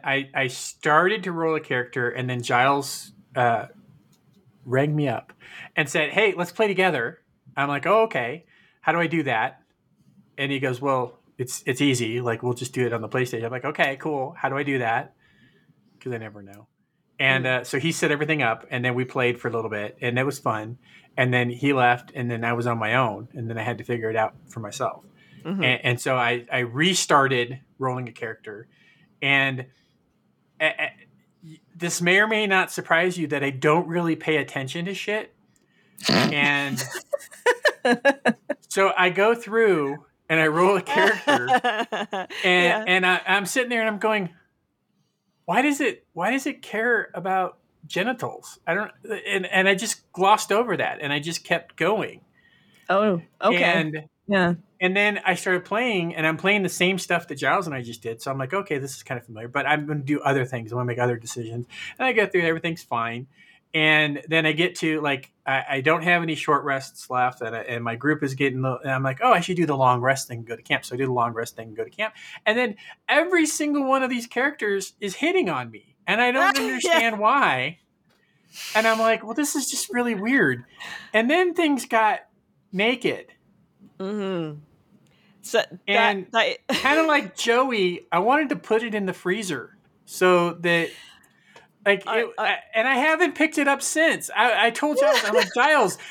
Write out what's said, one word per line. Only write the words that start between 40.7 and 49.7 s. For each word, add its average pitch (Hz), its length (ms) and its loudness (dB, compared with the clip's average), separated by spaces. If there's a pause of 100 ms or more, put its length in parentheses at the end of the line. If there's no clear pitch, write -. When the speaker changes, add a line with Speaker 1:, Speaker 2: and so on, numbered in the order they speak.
Speaker 1:
a 185 40 -2
character, 247 680 2
Speaker 2:
<laughs> 254 140 2
Speaker 1:
and, 214 640 -4 (140)
Speaker 2:
Yeah. 175 440 4
Speaker 1:
and 185 180 4
I, 180 200 2
I'm 196 200 2
sitting 240 240 -2
there 240 120 -2
and 220 80 0
I'm 208 100 -4
going, 208 300 0 (1160)
"Why 196 160 4
does 285 200 0
it, - 320 -2
why 180 180 0
does 269 140 -2
it - 160 -6
care 220 520 0
about 185 440 -2 (300)
genitals?" 208 800 -6
I 165 80 0
don't, 208 160 -4 (360)
and, 196 200 -2
and 190 200 2
I 196 80 4